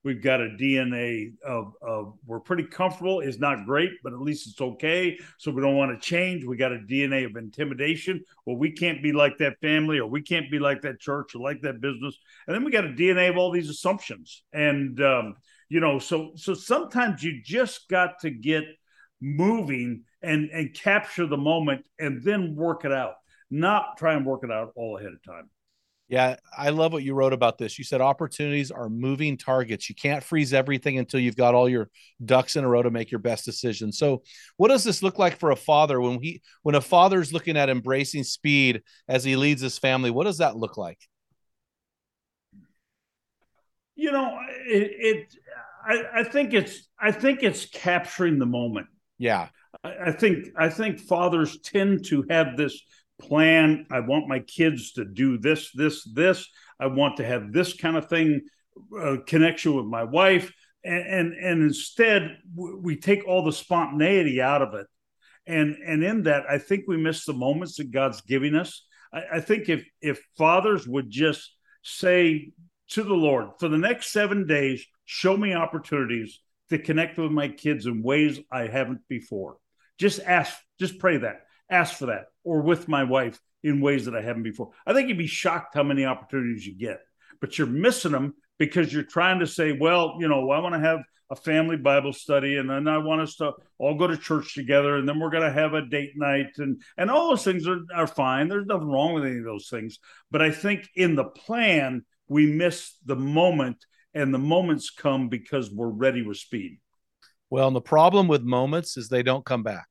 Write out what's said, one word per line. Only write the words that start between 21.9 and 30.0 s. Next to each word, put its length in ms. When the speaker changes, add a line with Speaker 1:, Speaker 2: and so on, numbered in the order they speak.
Speaker 1:
and 240
then 320
work 300
it 80
out, 220
not 460
try 160
and 120
work 200
it 60
out 260
all 200
ahead 140
of 100
time. 280
Speaker 2:
Yeah, 300
I 120
love 220
what 120
you 100
wrote 200
about 260
this. 180
You 60
said 180
opportunities 680
are 180
moving 480
targets. 520
You 60
can't 280